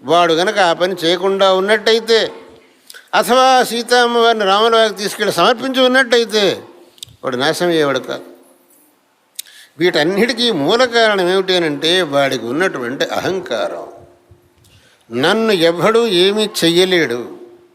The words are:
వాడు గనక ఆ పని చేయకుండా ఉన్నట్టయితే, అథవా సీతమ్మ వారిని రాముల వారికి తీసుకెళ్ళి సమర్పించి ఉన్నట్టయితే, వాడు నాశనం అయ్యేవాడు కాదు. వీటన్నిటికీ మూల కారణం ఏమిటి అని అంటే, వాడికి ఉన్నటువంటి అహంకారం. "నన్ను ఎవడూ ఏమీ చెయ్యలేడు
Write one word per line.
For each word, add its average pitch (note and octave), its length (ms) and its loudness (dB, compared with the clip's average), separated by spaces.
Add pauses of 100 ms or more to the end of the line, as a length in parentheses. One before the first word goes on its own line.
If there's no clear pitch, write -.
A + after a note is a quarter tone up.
వాడు E3+ 300 2
గనక G3 260 0
ఆ F3 140 2
పని F3+ 220 -2 (100)
చేయకుండా F#3+ 500 2
ఉన్నట్టయితే, G#3+ 760 0 (800)
అథవా B3+ 480 4
సీతమ్మ A#3+ 560 0
వారిని A3+ 260 2
రాముల A3 320 2
వారికి A3 180 2
తీసుకెళ్ళి G3+ 380 -4
సమర్పించి B3+ 540 0
ఉన్నట్టయితే, A3 760 0 (640)
వాడు B2+ 120 -6
నాశనం D#3+ 320 -2
అయ్యేవాడు D3 300 0
కాదు. B2+ 260 -10 (1500)
వీటన్నిటికీ G3 720 0
మూల G3+ 340 2
కారణం A3 440 2
ఏమిటి F#3 260 0
అని E3+ 120 0
అంటే, D#3+ 360 0
వాడికి C#3 420 -2
ఉన్నటువంటి C#3 600 -4
అహంకారం. G#2 840 -6 (1300)
"నన్ను G#3+ 320 0
ఎవడూ E3+ 540 2
ఏమీ G3+ 420 0 (160)
చెయ్యలేడు E3 720 0 (360)